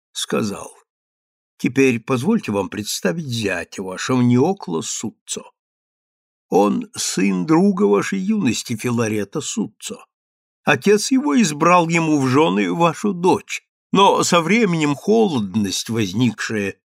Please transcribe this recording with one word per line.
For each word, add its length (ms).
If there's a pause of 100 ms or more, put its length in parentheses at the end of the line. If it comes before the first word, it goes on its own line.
(120)
сказал: 600 (840)
«Теперь 420
позвольте 520
вам 180
представить 560
зятя 560
вашего, 400
Неокла 600
Суццо. 680 (1000)
Он 460
сын 520
друга 400
вашей 320
юности, 560
Филарета 680
Суццо. 640 (580)
Отец 460
его 320
избрал 480
ему 320
в 60
жёны 440
вашу 420
дочь, 500 (280)
но 300
со 200
временем 520
холодность, 960
возникшая 840 (160)